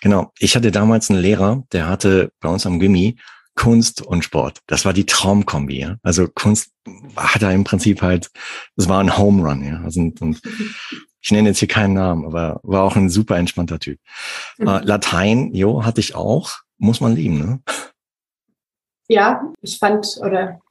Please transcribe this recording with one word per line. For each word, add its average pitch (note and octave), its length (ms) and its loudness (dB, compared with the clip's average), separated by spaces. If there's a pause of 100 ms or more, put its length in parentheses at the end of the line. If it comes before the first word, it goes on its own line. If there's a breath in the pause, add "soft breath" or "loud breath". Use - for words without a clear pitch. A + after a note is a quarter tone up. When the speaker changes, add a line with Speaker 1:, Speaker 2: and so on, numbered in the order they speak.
Speaker 1:
Genau, G2+ 380 2
ich - 160 2
hatte A#2 160 2
damals G#2+ 400 2
einen F#2+ 100 2
Lehrer, G2+ 520 2
der E2+ 160 -2
hatte F#2+ 420 2 (100)
bei - 80 -4
uns F2+ 180 -2
am F2 120 0
Gymi F#2+ 380 2 (420 loud breath)
Kunst A#2 440 2
und F2 200 -2
Sport. - 440 -4
Das - 180 -2
war F#2+ 80 2
die F#2+ 140 0
Traumkombi, D#2 760 0
ja. E2 220 -8
Also F2+ 260 2
Kunst - 440 0 (440)
hat - 240 0
er G2 120 2
im F#2+ 120 2
Prinzip G2 380 0
halt, F2+ 280 0 (460 loud breath)
es G2 100 0
war F#2+ 140 2
ein F#2+ 160 2
Home G2+ 320 4
Run, C#2 160 -4
ja. D#2 180 -8
Also, E2+ 180 -4
und, E2 200 -2
und D#2 220 -4 (400 loud breath)
Speaker 2:
<laughs> - 400 -18
Speaker 1:
ich - 100 -2
nenne G#2+ 160 4
jetzt G2 100 0
hier G2+ 100 0
keinen G2+ 260 0
Namen, F2 320 0
aber D#2+ 360 -4
war F#2+ 220 0
auch G2 100 2
ein G2 140 4
super G2 300 0
entspannter E2+ 420 -4
Typ. C#2 180 -12 (600 loud breath)
Speaker 2:
Mhm. G#3+ 100 -2
Speaker 1:
Äh, G2 160 0
Latein, G#2 680 0
jo, G#2+ 300 0
hatte A#2 160 -2
ich - 140 -4
auch. A2 360 -2 (280)
Muss A#2 220 2
man A#2+ 160 2
lieben, A2 220 -2
ne? G#2 220 -4 (1500 loud breath)
Speaker 2:
Ja, A#3 440 2 (100)
ich - 160 -12
fand G#3 420 -2
oder F#3 400 -4 (100)